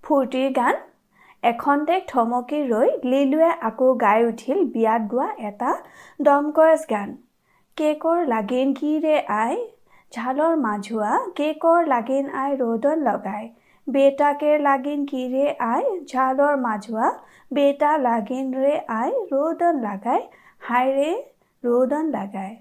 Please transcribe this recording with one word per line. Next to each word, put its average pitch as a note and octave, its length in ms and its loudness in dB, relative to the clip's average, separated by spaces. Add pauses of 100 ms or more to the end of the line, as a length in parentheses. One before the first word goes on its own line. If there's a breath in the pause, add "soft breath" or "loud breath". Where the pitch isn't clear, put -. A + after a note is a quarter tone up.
"ফূৰ্তিৰ C4+ 500 0
গান?" C4 220 2 (680 soft breath)
এখন্তেক C#4+ 640 0
থমকি B3 600 -2
ৰৈ A#3+ 220 2 (140)
লিলুৱে C#4 460 4 (120)
আকৌ A#3+ 320 2
গাই A3 320 4
উঠিল A#3 400 -2
বিয়াত A3+ 360 0
গোৱা A#3+ 260 -2 (100)
এটা G3+ 340 -4 (500 loud breath)
দমকচ D4+ 680 4
গান। G#3 200 -4 (680)
"কেকৰ D#4 400 0 (100)
লাগিন B3+ 460 0
কি D4 260 -2
ৰে D4+ 180 2 (100)
আই, A#3 320 -2 (540 soft breath)
ঝালৰ C4+ 420 0
মাঝুৱা, G#3+ 560 -2 (240)
কেকৰ D#4 520 2
লাগিন C4 420 0
আই C4+ 280 -4
ৰ'দন B3 420 0
লগাই। G#3 440 -2 (440 soft breath)
বেটাকে C#4+ 720 2
লাগিন C#4+ 480 0
কি C#4 220 -6
ৰে C4 180 0 (140)
আই, B3 240 -2 (220)
ঝালৰ C4 520 2
মাঝুৱা, A3 500 -2 (460 soft breath)
বেটা C#4+ 440 2
লাগিন B3+ 560 -2
ৰে C4+ 200 2 (140)
আই A#3 220 -2 (220)
ৰ'দন E4 480 0
লগাই, A3+ 420 -2 (380 soft breath)
হাই B3 320 0
ৰে C#4 180 0 (540)
ৰ'দন B3+ 460 0
লগাই।" G3 520 -8